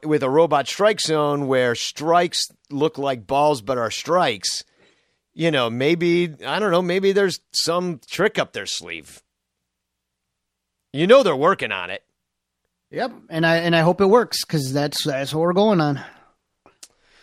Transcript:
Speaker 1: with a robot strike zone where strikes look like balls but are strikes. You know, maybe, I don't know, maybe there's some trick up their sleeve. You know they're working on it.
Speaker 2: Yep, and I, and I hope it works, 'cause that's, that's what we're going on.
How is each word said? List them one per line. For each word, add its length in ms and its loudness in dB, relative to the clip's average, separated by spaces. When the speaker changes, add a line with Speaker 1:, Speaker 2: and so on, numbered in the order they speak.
Speaker 1:
with 200 0
a 80 0
robot 380 4
strike 340 0
zone 460 0
where 260 2
strikes 720 -2
look 260 -2
like 300 -4
balls 340 2
but 160 -4
are 140 -2
strikes. 760 -2
You 160 -2
know, 180 2
maybe, 680 0
I 120 -4
don't 120 -2
know, 100 2
maybe 320 0
there's 280 0
some 560 -4
trick 300 -2
up 160 -4
their 100 -8
sleeve. 580 -12
You 120 0
know 160 8
they're 140 2
working 360 0
on 180 -8
it. 120 -10
Speaker 2:
Yep, 220 -6
and 160 -2
I, 120 4
and 200 0
I 40 4
hope 200 2
it 60 4
works, 380 2
'cause 280 -4
that's, 320 -4
that's 300 -4
what 80 -2
we're 100 0
going 300 2
on. 180 0